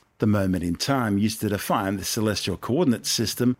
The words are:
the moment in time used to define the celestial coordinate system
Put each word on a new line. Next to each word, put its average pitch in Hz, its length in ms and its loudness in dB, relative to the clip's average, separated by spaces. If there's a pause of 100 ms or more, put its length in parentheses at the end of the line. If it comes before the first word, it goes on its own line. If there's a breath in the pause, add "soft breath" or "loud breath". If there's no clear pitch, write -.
(200)
the 123 60 2
moment 95 380 2
in 87 120 0
time 117 420 0
used 110 240 0
to 107 80 0
define 104 480 -2
the 92 80 -8
celestial 104 500 -2
coordinate 127 500 0
system 123 540 0